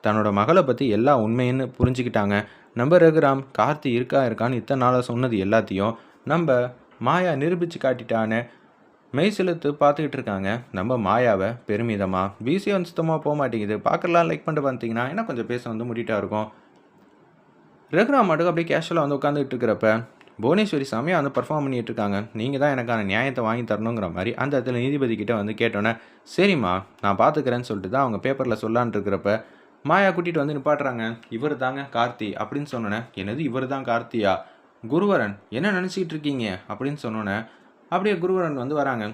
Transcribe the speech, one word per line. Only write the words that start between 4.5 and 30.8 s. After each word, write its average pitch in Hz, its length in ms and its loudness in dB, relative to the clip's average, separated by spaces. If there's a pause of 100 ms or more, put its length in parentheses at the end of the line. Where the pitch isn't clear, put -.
இத்தனை 131 200 -2
நாளா 123 200 4
சொன்னது 120 360 -2
எல்லாத்தையும் 101 580 2 (300)
நம்ம 160 240 0 (500)
மாயா 165 360 2
நிரூபிச்சு 170 440 -2
காட்டிட்டான்னு 113 600 0 (760)
மெய் 175 240 0
செலுத்து 170 360 -2
பார்த்துக்கிட்டு 143 460 2
இருக்காங்க 98 300 -4 (240)
நம்ம 113 260 -2
மாயாவை 107 500 2 (180)
பெருமிதமா. 101 560 -2 (200)
வி 131 140 0
சி 196 160 -4
வந்து 185 180 -2
சுத்தமா 160 280 -2
போக 147 180 -2
மாட்டேங்குது. 113 440 -2
பார்க்கலாம், 170 480 2
லைக் 160 160 -6
பண்ணிட்டு 151 220 -2
பார்த்தீங்கன்னா, 120 420 -2
இன்னும் 220 200 -6
கொஞ்சம் 117 220 -6
பேச 120 180 -4
வந்து 113 200 -6
முடிட்டா 113 300 -2
இருக்கும். 104 280 -4 (1500)
ரகுராம் 214 380 4
மட்டும் 165 200 2
அப்படியே 165 180 -2
கேஷுவலா 160 360 0
வந்து 143 140 -2
உட்காந்துக்கிட்டு 143 360 -2
இருக்கிறப்ப, 110 360 2 (480)
புவனேஸ்வரி 151 480 2
செமையா 156 300 -2
வந்து 139 160 0
பெர்ஃபார்ம் 143 320 -2
பண்ணிட்டு 127 260 -4
இருக்காங்க. 104 260 -2 (180)
"நீங்க 123 240 -4
தான் 143 160 2
எனக்கான 117 300 -2
நியாயத்தை 120 400 -2
வாங்கி 117 180 0
தரணுங்கிற" 107 500 -2
மாதிரி 95 220 -2
அந்த 139 180 -2
இடத்துல 123 280 -2
நீதிபதி 131 360 0
கிட்ட 107 180 -4
வந்து 104 180 -2
கேட்டோன்னே, 107 400 0 (360)
"சரிம்மா, 151 460 2 (260)
நான் 101 180 2
பார்த்துக்கிறேன்னு" 123 500 2
சொல்லிட்டு 98 220 -4
தான் 135 140 2
அவங்க 110 160 -2
பேப்பர்ல 131 360 0
சொல்லான்னு 113 380 0
இருக்கிறப்ப, 101 360 0 (540)
மாயா 185 260 4
கூட்டிட்டு 170 320 -2
வந்து 147 140 -2
நிப்பாட்டுறாங்க. 135 480 0 (260)